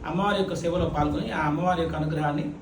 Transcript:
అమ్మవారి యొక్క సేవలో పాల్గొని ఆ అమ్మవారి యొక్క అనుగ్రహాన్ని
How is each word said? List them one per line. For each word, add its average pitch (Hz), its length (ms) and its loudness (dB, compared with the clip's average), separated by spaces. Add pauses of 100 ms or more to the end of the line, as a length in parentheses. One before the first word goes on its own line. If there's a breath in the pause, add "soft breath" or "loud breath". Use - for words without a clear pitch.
(100)
అమ్మవారి 196 300 2
యొక్క 175 220 0
సేవలో 175 320 2
పాల్గొని 147 340 0 (100)
ఆ 156 120 0
అమ్మవారి 170 340 2
యొక్క 156 160 -4
అనుగ్రహాన్ని 151 460 0 (140)